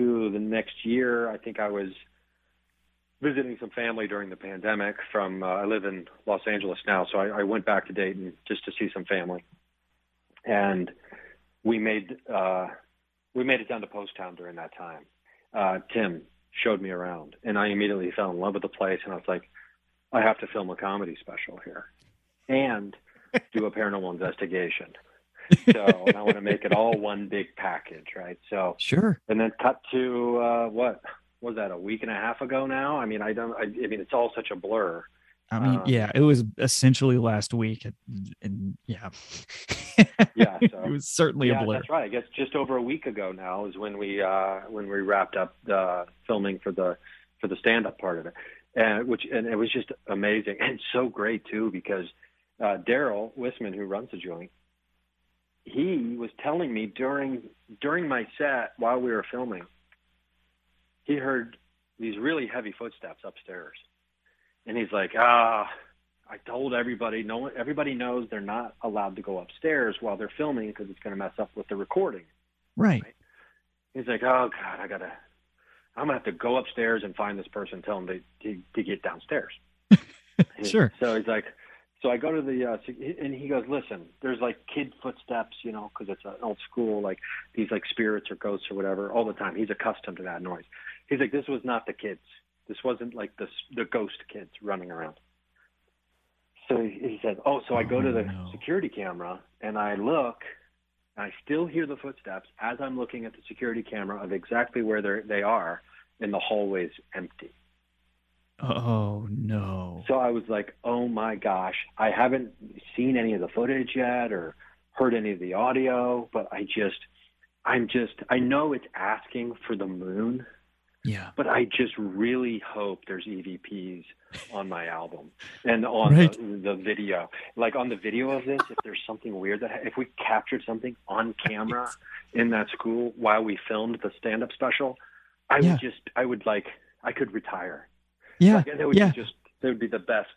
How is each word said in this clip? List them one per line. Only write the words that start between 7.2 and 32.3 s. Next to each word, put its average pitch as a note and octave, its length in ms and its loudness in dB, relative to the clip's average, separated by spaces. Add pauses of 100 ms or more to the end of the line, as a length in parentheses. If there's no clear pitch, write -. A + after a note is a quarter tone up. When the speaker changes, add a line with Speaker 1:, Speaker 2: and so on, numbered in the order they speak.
Speaker 2:
I G2+ 40 2
went G2+ 220 0
back G2 220 4
to - 40 -12
Dayton F#2 400 -2 (160)
just - 160 -4
to F#2+ 160 -8
see G#2 140 0
some F#2 100 -6
family. F2+ 400 -2 (1000)
And G2 440 2 (760)
we A2 140 4
made, G#2+ 380 -2 (120)
uh, F#2 400 0 (640)
we B2+ 100 0
made B2+ 160 2
it G#2+ 80 -8
down A#2 140 -6
to G2+ 60 -10
Post G2+ 280 -12
Town F2+ 200 -12
during F2 200 -14
that E2 180 -14
time. E2 320 -16 (480)
Uh, F#2+ 260 2 (120)
Tim F#2 300 0 (420)
showed G#2 180 2
me F#2+ 100 -6
around, F2+ 520 -8
and G#2 160 0
I G#2 80 4
immediately G2+ 440 2
fell G2 200 0
in F2 80 -4
love F#2+ 140 0
with F#2+ 80 -2
the G2+ 80 -4
place, F#2+ 340 0
and G2 80 -8
I F2+ 60 -6
was - 100 -8
like, F2+ 240 -4 (640)
"I A#2+ 80 4
have A2 180 6
to A2+ 80 -6
film F#2+ 220 -4
a F2+ 80 -8
comedy G2 420 -4
special - 460 -10
here - 260 -16 (560)
and B2 480 2 (560)
do G#2+ 140 0
a G2+ 60 -2
paranormal G2+ 420 -2
investigation." F2+ 840 -4 (760)
So G3 320 6 (100)
I G3+ 60 -4
wanna G#3 200 4
make G2+ 220 0
it G2+ 100 2
all A2+ 240 6
one G2+ 300 -2
big G2 300 -4
package, E2+ 580 -8
right? F2+ 240 -12 (100)
So F#2+ 300 0
Speaker 1:
Sure. F#3+ 480 4
Speaker 2:
and A2 140 4
then A2+ 100 2 (100)
cut C3 200 4 (100)
to, A#2+ 500 2
uh, A#2 280 4
what? A2+ 320 0 (400)
Was A#2 140 -6
that, G#2 160 -4
a F2 60 -8
week G#2 240 -6
and A2 100 -4
a G#2+ 40 -4
half A2+ 260 -4